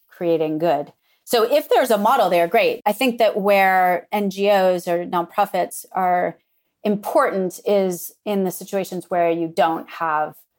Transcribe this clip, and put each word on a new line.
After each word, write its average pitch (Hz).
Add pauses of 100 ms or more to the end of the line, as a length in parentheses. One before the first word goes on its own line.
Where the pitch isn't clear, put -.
creating 160
good. 151 (320)
So 233
if 285
there's 302
a 214
model 233
there, 170
great. 180
I 214
think 240
that 214
where 190
N 208
G 196
Os 185
or 175
nonprofits 175
are 180 (460)
important 208
is 190 (100)
in 196
the 180
situations 190
where 170
you 165
don't 165
have, 156 (220)